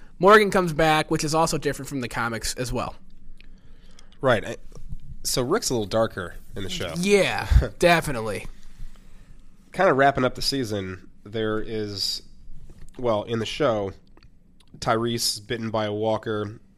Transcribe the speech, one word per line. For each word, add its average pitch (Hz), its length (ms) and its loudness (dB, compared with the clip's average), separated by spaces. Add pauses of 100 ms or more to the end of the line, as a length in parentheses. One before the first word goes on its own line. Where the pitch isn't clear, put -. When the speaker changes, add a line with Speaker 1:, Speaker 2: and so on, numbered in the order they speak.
(200)
Speaker 1:
Morgan 202 320 10
comes 180 220 2
back, 156 380 4
which 160 120 0
is 151 120 0
also 160 220 4
different 135 320 -4
from 139 120 -4
the 117 60 -4
comics 117 460 -2
as 120 180 -4
well. 113 240 -4 (1300)
Speaker 2:
Right. 123 240 4
I, - 120 -8 (680)
so - 180 0
Rick's 147 280 0
a 139 40 -2
little 107 140 0
darker 104 480 -2 (200)
in 101 80 -6
the 92 60 -4
show. 90 280 -6
Speaker 1:
Yeah, 175 500 2 (260)
Speaker 2:
<laughs> - 60 -12
Speaker 1:
definitely. 127 640 2 (1300)
Speaker 2:
Kinda 185 200 4
wrapping 135 300 6
up 120 120 2
the 123 60 -6
season, 104 680 -2 (160)
there 110 340 -2
is, 104 600 -4 (760)
well, 110 260 0
in 113 160 -4
the 107 60 -4
show, 107 460 0 (880)
Tyrese, 117 640 0
bitten 113 240 -6
by 107 160 -2
a 104 60 -2
walker 107 680 -2 (180)